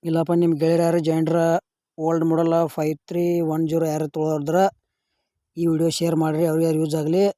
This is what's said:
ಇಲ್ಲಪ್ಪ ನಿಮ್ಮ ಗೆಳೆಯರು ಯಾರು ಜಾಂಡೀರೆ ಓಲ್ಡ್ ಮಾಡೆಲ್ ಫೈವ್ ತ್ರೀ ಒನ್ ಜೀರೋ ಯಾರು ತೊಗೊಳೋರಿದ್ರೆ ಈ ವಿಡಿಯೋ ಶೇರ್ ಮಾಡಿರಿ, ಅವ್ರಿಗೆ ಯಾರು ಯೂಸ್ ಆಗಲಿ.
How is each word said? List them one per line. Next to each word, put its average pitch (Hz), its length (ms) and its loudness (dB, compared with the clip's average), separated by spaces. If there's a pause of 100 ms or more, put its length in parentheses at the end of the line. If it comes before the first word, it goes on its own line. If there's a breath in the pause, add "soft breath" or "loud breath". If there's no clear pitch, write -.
ಇಲ್ಲಪ್ಪ 165 300 0
ನಿಮ್ಮ 170 220 2
ಗೆಳೆಯರು 165 280 2
ಯಾರು 170 180 2
ಜಾಂಡೀರೆ 160 460 0 (520)
ಓಲ್ಡ್ 160 260 0
ಮಾಡೆಲ್ 165 300 2 (140)
ಫೈವ್ 156 260 -4 (120)
ತ್ರೀ 175 180 -4 (220)
ಒನ್ 156 200 -2
ಜೀರೋ 165 200 -2
ಯಾರು 156 220 -2
ತೊಗೊಳೋರಿದ್ರೆ 156 540 -2 (960)
ಈ 165 100 -4
ವಿಡಿಯೋ 165 220 0
ಶೇರ್ 165 280 -2
ಮಾಡಿರಿ, 160 300 0
ಅವ್ರಿಗೆ 160 200 0
ಯಾರು 156 120 0
ಯೂಸ್ 160 160 -2
ಆಗಲಿ. 160 280 0 (160)